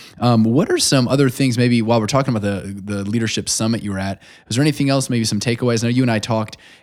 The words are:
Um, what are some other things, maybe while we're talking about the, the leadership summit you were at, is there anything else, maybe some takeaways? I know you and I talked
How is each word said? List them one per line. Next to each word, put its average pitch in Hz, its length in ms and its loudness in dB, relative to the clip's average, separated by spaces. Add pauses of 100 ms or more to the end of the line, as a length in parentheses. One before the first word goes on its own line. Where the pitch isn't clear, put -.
(200)
Um, 117 240 4
what 135 260 2
are 359 80 2
some 127 300 2
other 139 220 4
things, 123 280 0
maybe 120 240 4
while 117 180 2
we're 104 60 -2
talking 135 300 0
about 104 60 -2
the, 101 300 -4
the 101 320 -8
leadership 107 440 -4
summit 113 340 -2
you 101 100 -6
were 95 60 -4
at, 98 240 -6 (260)
is 107 80 -2
there 135 60 2
anything 143 280 0
else, 135 200 0
maybe 117 140 0
some 104 160 -2
takeaways? 117 420 0
I 120 60 0
know 120 40 0
you 131 100 2
and 120 80 2
I 110 80 0
talked 110 380 -4 (260)